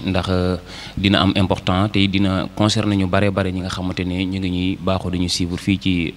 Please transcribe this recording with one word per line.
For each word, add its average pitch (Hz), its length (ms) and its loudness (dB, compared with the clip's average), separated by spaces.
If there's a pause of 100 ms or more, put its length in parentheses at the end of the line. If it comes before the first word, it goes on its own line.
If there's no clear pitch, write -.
ndax, 92 240 0
euh, 90 280 0 (380)
dina 98 260 4
am 98 140 4
important 95 560 2
te 101 160 2
dina 95 480 0
concerner 104 400 2
ñu 98 100 2
bare 98 260 2
bare 95 200 0
ñi 92 80 -4
nga 92 100 -4
xamante 92 360 -4
ne 90 180 -2
ñu 95 160 -2
ngi 95 100 -2
ñuy 90 300 0
baaxoo 90 320 -2
dañuy 90 180 0
suivre 87 280 -2
fii 98 220 0
ci 87 380 0